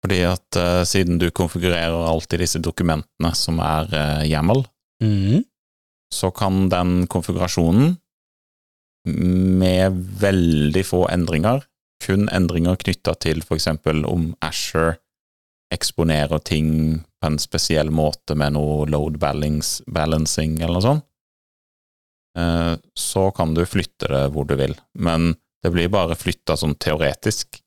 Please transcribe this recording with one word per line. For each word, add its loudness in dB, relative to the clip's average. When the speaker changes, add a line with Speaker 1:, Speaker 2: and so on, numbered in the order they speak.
Speaker 1:
Fordi 2
at, -2
eh, 2
siden 2
du 2
konfigurerer 0
alltid -2
disse 0
dokumentene -2
som -2
er, 0
eh, -2
yaml, 2
Speaker 2:
Mhm. 2
Speaker 1:
så -2
kan 2
den 2
konfigurasjonen 2
med 2
veldig 2
få 2
endringer, 0
kun 0
endringer 2
knyttet -4
til -2
for -4
eksempel -2
om -2
Azure -2
eksponerer 0
ting 0
på -4
en 0
spesiell 0
måte -2
med 0
noe 0
load -2
balance-, -2
balancing -2
eller -2
noe 0
sånt, 0
eh, 0
så -2
kan 0
du 2
flytte -6
det 0
hvor -4
du -2
vil. -2
Men 0
det 0
blir 2
bare 0
flyttet -4
sånn -2
teoretisk -2